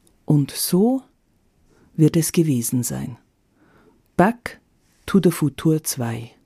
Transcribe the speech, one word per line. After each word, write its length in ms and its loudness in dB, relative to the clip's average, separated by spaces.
Und 260 0
so 520 0
wird 220 2
es 160 0
gewesen 500 0
sein. 360 -8
Back 440 0
to 180 2
the 80 4
Future 520 -2
zwei. 480 -8